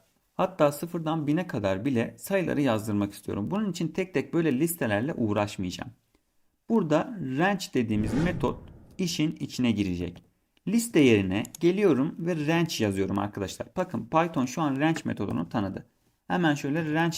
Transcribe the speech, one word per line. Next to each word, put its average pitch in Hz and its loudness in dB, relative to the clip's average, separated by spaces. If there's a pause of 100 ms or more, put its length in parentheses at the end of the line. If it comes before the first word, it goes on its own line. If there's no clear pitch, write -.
(340)
hatta 170 2
sıfırdan 160 -4
bine 165 2
kadar 101 -2
bile 117 0
sayıları 160 0
yazdırmak 107 0
istiyorum. 98 -4
Bunun 202 -2
için 170 -2
tek 185 -4
tek 135 -2
böyle 156 2
listelerle 139 0
uğraşmayacağım. 104 -2 (760)
Burada 190 2 (200)
range 190 2 (100)
dediğimiz 107 0 (100)
metot 165 -2 (400)
işin 165 -2
içine 123 0
girecek. 90 -2 (440)
Liste 226 2
yerine 104 6 (180)
geliyorum 170 2
ve 165 -2
range 165 0
yazıyorum 101 0
arkadaşlar. 101 -4
Bakın - -4
Python 160 0
şu 165 -4
an 135 0
range 160 2
metodunu 107 -4
tanıdı. 98 -4 (400)
Hemen 175 2
şöyle 151 -4
range 165 0